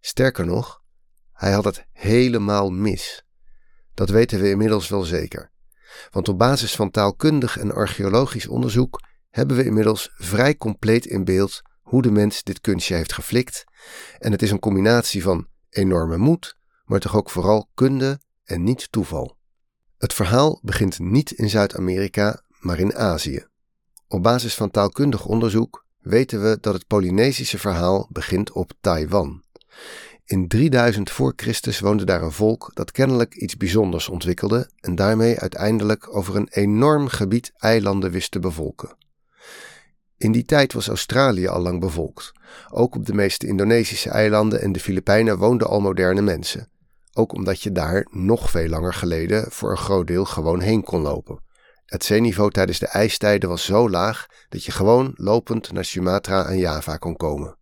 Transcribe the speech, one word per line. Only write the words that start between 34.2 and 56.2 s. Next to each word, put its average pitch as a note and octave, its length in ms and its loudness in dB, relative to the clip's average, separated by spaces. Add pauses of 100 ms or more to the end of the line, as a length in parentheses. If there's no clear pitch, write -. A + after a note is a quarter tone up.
en F2+ 140 -6
daarmee A2 440 2
uiteindelijk G#2 800 -2
over G2 200 -4
een G2+ 140 -2
enorm B2+ 580 2
gebied A2 480 -2
eilanden G2+ 540 2
wist F2+ 200 -4
te - 80 -6
bevolken. E2 580 -8 (1200)
In A2 160 2
die A#2+ 120 2
tijd C#3+ 280 2
was A2+ 160 -4
Australië A2 580 2
al F2+ 140 -2
lang F2 200 -2
bevolkt. E2+ 520 -6 (380)
Ook - 240 0
op A2+ 120 -6
de G2+ 80 -6
meeste G2+ 320 0
Indonesische G#2+ 640 2
eilanden G#2+ 500 2
en G2+ 120 0
de F2+ 80 -2
Filipijnen G2+ 580 2
woonden G#2+ 300 2
al G2+ 120 2
moderne F#2+ 420 2
mensen. F2+ 460 -2 (440)
Ook A2+ 200 0
omdat F#2+ 300 -4
je G#2 100 -4
daar F2 380 0
nog G2+ 400 0
veel E2 180 0
langer E2 260 -2
geleden F2 560 -2
voor A2 200 -6
een F#2+ 60 -2
groot F#2 300 0
deel F2 180 0
gewoon E2+ 360 -2
heen G#2 220 2
kon F2+ 180 -2
lopen. - 420 -6 (440)
Het - 180 -8
zeeniveau G#2 460 2
tijdens F#2 280 0
de - 80 -4
ijstijden G#2 640 2
was E2+ 160 -4
zo A2 260 4
laag F#2+ 360 -2 (220)
dat - 160 -12
je - 80 -10
gewoon B2 440 4
lopend A2 560 0
naar F#2 120 -6
Sumatra F#2 600 0